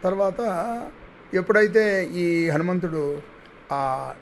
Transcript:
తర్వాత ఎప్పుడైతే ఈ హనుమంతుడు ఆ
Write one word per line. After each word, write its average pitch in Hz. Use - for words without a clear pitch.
తర్వాత 190
ఎప్పుడైతే 208
ఈ 170
హనుమంతుడు 160
ఆ 135